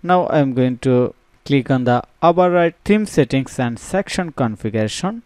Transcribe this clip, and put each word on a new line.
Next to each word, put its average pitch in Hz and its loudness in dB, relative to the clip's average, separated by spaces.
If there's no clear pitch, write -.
now 180 2
I'm 139 2
going 127 0
to 123 2
click 139 -2
on 131 2
the 120 2
override 175 2
theme 214 2
settings 135 -2
and 120 -2
section 185 -4
configuration. 113 -4